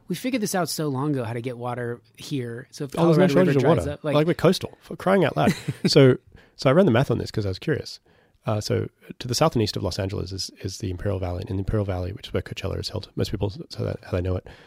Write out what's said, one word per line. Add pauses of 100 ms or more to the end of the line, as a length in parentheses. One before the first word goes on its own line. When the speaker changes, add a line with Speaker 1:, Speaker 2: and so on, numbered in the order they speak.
Speaker 1:
"We
figured
this
out
so
long
ago,
how
to
get
water (160)
here.
So
if
the
Speaker 2:
Oh,
there's
no
Speaker 1:
Colorado
River
Speaker 2:
shortage
of
Speaker 1:
dries
Speaker 2:
water.
Speaker 1:
up,
like"
Speaker 2:
Like,
we're
coastal,
for
crying
out
loud. (160)
Speaker 1:
<laughs>
Speaker 2:
So, (380)
so
I
ran
the
math
on
this
'cause
I
was
curious. (460)
Uh,
so (320)
to
the
south
and
east
of
Los
Angeles
is, (120)
is
the
Imperial
Valley.
And
in
the
Imperial
Valley,
which
is
where
Coachella
is
held,
most
people
s-, (100)
so
that,
how
they
know
it, (200)